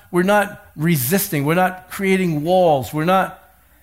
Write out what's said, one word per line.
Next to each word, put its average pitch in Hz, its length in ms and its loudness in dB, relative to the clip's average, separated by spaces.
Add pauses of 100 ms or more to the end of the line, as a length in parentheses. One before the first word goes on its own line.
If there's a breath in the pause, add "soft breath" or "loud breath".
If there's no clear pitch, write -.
(100)
we're 175 140 0
not 196 420 0 (100)
resisting. 151 680 0
We're 156 100 0
not 185 360 -2
creating 190 520 -2
walls. 165 500 2
We're 151 120 -2
not 185 360 -2 (420 soft breath)